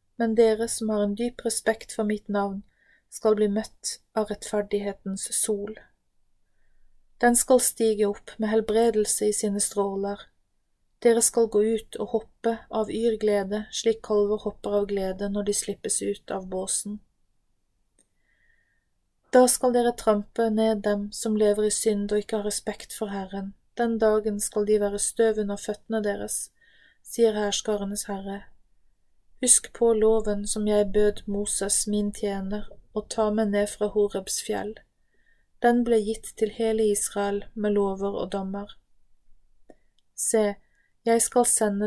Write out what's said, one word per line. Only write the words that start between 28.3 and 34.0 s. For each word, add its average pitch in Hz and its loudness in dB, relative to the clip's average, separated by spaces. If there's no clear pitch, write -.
Husk - 4
på 233 2
loven 214 2
som 208 -4
jeg 208 2
bød 208 2
Moses, 202 -2
min 208 0
tjener, 202 -6
å 220 -2
ta 214 -2
med 214 0
ned 208 0
fra 208 -2
Horebs 202 0